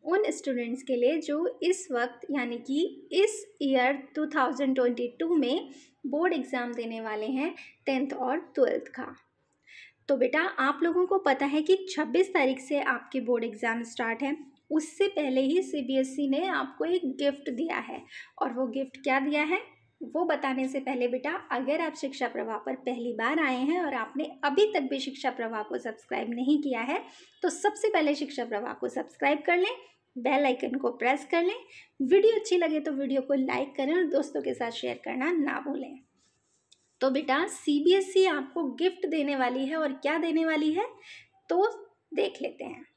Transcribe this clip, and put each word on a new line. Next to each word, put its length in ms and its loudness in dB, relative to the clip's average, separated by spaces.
उन 260 4
स्टूडेंट्स 520 -4
के 120 0
लिए 240 4
जो 440 -2
इस 280 0
वक्त 400 -4
यानी 260 -2
कि 260 -2
इस 300 2
ईयर 360 4
टू 100 -2
थाउजेंड 500 0
ट्वेंटी 320 2
टू 160 2
में 340 0
बोर्ड 260 2
एग्जाम 400 -4
देने 280 -6
वाले 260 -4
हैं 260 -2
टेंथ 280 0
और 240 -2
ट्वेल्थ 340 2
का। 180 -10
तो 80 4
बेटा, 240 2
आप 420 0
लोगों 220 4
को 140 2
पता 260 2
है 160 2
कि 160 4
छब्बीस 440 0
तारीख 260 4
से 220 -2
आपके 400 -2
बोर्ड 220 2
एग्जाम 420 -2
स्टार्ट 380 -4
है। 120 -2
उससे 380 0
पहले 320 2
ही 200 4
सीबीएसई 680 0
ने 160 2
आपको 400 -2
एक 200 0
गिफ्ट 320 -2
दिया 320 -2
है, 200 -10
और 160 -2
वो 140 -2
गिफ्ट 360 -6
क्या 160 2
दिया 240 0
है 180 0
वो 240 -2
बताने 420 0
से 120 -4
पहले 280 -2
बेटा, 240 -2
अगर 300 0
आप 140 -2
शिक्षा 320 -4
प्रवाह 300 -4
पर 180 -4
पहली 380 -4
बार 260 0
आए 180 2
हैं 240 2
और 120 -2
आपने 360 -4
अभी 300 6
तक 80 2
भी 180 -2
शिक्षा 300 -4
प्रवाह 340 -6
को 140 -6
सब्सक्राइब 520 -6
नहीं 320 2
किया 200 -2
है, 200 -2
तो 60 2
सबसे 400 0
पहले 260 4
शिक्षा 300 -6
प्रवाह 280 -4
को 160 -4
सब्सक्राइब 560 -2
कर 120 4
लें, 180 0
बेल 300 2
आइकन 300 0
को 160 0
प्रेस 400 0
कर 120 4
लें, 120 0
वीडियो 340 6
अच्छी 220 2
लगे 220 2
तो 120 -4
वीडियो 300 0
को 140 0
लाइक 400 0
करें 180 0
और 140 4
दोस्तों 340 0
के 120 -2
साथ 180 -4
शेयर 340 -6
करना 280 -2
ना 260 0
भूलें। 400 -8
तो 80 4
बेटा, 380 0
सीबीएसई 800 4
आपको 360 -2
गिफ्ट 320 0
देने 280 0
वाली 300 0
है, 120 -4
और 160 -2
क्या 240 -2
देने 280 2
वाली 280 2
है 120 0
तो 160 4
देख 280 -2
लेते 220 -8
हैं। 220 -14